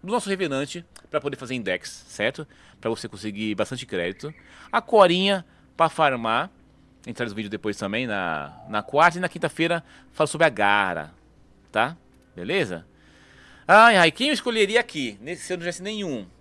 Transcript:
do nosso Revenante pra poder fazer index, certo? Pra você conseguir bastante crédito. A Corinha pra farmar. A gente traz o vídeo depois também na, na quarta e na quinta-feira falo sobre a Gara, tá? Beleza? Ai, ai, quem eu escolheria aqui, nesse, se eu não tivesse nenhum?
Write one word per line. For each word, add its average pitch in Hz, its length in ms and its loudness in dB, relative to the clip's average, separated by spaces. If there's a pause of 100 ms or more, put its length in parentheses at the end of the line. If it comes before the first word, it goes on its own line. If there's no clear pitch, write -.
do 185 120 -8
nosso 226 180 -2
Revenante 165 560 -4 (240)
pra 151 100 -2
poder 139 160 -6
fazer 127 200 -8
index, 95 500 -6
certo? 131 400 -4 (340)
Pra - 80 -4
você 113 200 -4
conseguir 104 480 -6
bastante 123 280 -4
crédito. 95 480 -6 (380)
A 233 100 0
Corinha 190 640 4 (320)
pra 165 120 4
farmar. 127 600 0 (560)
A - 40 -14
gente 117 80 -12
traz 117 160 -6
o - 20 -12
vídeo 104 160 -8
depois 104 260 -6
também 107 300 -4
na, 85 640 -6
na 107 160 -4
quarta 165 340 2
e - 20 -6
na 175 80 -4
quinta-feira 165 560 -4 (280)
falo 151 160 0
sobre 160 180 2
a 151 40 6
Gara, 101 640 0 (600)
tá? 127 240 0 (400)
Beleza? 92 500 -4 (840)
Ai, 220 240 10
ai, 170 140 6
quem - 180 -2
eu 302 60 2
escolheria 220 460 2
aqui, 135 400 -6
nesse, 165 240 -12
se - 80 -6
eu 185 40 -4
não 175 40 -8
tivesse 175 200 -8
nenhum? 180 480 -6 (120)